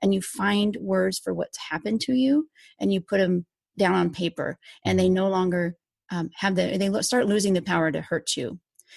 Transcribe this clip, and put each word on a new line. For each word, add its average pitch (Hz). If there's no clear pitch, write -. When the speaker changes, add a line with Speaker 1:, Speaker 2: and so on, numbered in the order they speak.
Speaker 1:
and 196
you 190
find 202
words 190
for -
what's 175
happened 208
to 254
you 269
and 196
you 190
put 196
'em 180
down 185
on 180
paper 170
and 185
they 185
Speaker 2:
Mm-hmm. 185
Speaker 1:
no 190
longer, 175
um, 170
have 196
the, 180
they 196
lo-, 208
start 247
losing 202
the 175
power 165
to 156
hurt -
you. 143